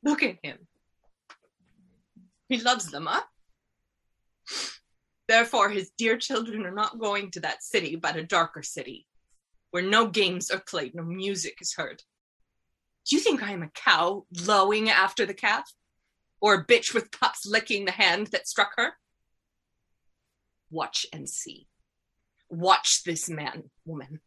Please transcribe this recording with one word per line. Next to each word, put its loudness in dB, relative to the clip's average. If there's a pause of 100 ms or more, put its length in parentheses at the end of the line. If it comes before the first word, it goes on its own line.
Look 2
at -2
him. -14 (1900)
He -2
loves 0
them, -8
huh? -2 (2000)
Therefore, 6
his -4
dear 2
children -4
are -8
not -4
going -2
to -12
that -6
city, -2
but -4
a -6
darker 0
city, -12 (640)
where -2
no 4
games 0
are -2
played, -6
no -8
music -6
is -6
heard. -8 (1040)
Do 2
you 4
think 2
I -6
am -6
a -10
cow 2 (200)
lowing 4
after 4
the -8
calf? -2 (720)
Or 6
a -2
bitch 4
with -2
pups -2
licking 0
the 0
hand 2
that -4
struck 0
her? 2 (1800)
Watch -6
and -12
see. -10 (840)
Watch 2
this -4
man, -8 (160)
woman. -12